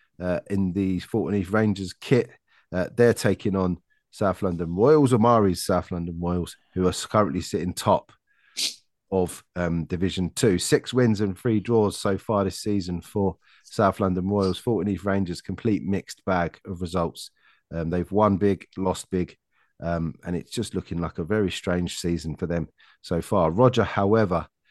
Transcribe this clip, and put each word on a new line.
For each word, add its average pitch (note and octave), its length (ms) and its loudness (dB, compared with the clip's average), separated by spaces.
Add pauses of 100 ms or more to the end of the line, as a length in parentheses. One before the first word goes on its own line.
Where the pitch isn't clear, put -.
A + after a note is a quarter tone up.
(220)
uh, F2+ 200 -2 (100)
in G2 220 0
the F#2+ 260 0
Fulton F#2+ 380 -2
Heath F#2 120 -2
Rangers G2 440 0
kit. - 360 0 (420)
Uh, F2+ 240 -2
they're A#2+ 200 6
taking G2 400 0
on F#2 220 0 (340)
South F#2+ 320 -2
London E2+ 320 -4
Royals, C3+ 380 6
Amari's A2 520 4
South F2+ 260 0
London E2+ 300 -6
Royals, F2 340 -2 (200)
who F#2 120 2
are F2+ 60 2
currently F2+ 480 0
sitting E2+ 320 -4
top - 380 0 (1000)
of, F2+ 320 0 (120)
um, E2+ 300 -2
Division F2+ 500 -2
Two. F#2+ 240 2
Six - 340 0
wins A2+ 280 2
and F#2+ 160 -2
three A2 220 0
draws G#2+ 380 0
so G2 200 -2
far G2+ 260 -2
this F#2+ 160 -4
season F2+ 420 -4
for G2 360 -2 (260)
South G2 360 0
London F#2 280 0
Royals. G2 320 0
Fulton G2+ 280 -2
Heath F#2 180 -4
Rangers, G2 360 -2
complete G2 420 -4
mixed - 420 -6
bag F2 400 -2
of F2+ 160 -12
results. F2 500 -4 (420)
Um, E2 160 -4
they've F2 220 -4
won G2+ 260 4
big, G2 300 0 (100)
lost F#2 320 -4
big, F2+ 260 -4 (460)
um, E2 320 -4 (120)
and F2 100 -4
it's - 160 -8
just G#2+ 240 -6
looking F2 240 -6
like E2 180 -6
a F2+ 60 -6
very G2 280 0
strange F2+ 460 -4
season E2 380 -4
for - 100 -6
them E2 220 -2 (340)
so E2+ 200 -2
far. F2 300 2
Roger, A#2+ 320 4
however, G2 640 2 (240)